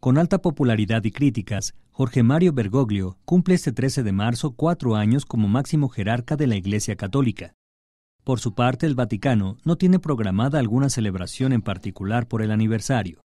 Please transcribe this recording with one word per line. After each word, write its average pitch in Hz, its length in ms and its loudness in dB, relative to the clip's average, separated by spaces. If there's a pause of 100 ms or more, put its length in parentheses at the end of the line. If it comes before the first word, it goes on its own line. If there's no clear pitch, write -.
Con 131 160 2
alta 175 240 2
popularidad 113 640 0
y 107 60 0
críticas, 107 640 -2 (160)
Jorge 127 320 0
Mario 156 320 4
Bergoglio 104 720 0
cumple 180 280 2
este 170 160 0
trece 127 320 -2
de 101 100 -2
marzo 117 400 -2
cuatro 143 440 0
años 110 300 2
como 110 200 0
máximo 139 440 0
jerarca 120 460 -2
de 143 100 0
la 113 100 2
Iglesia 101 400 -4
Católica. 107 560 -2 (720)
Por 123 160 -2
su 113 140 -6
parte, 123 320 0
el 147 80 0
Vaticano 110 680 0
no 165 140 0
tiene 185 220 4
programada 120 600 0
alguna 127 300 0
celebración 107 640 -2
en 117 80 2
particular 101 680 -4
por 113 120 -4
el 110 100 -2
aniversario. 110 760 -2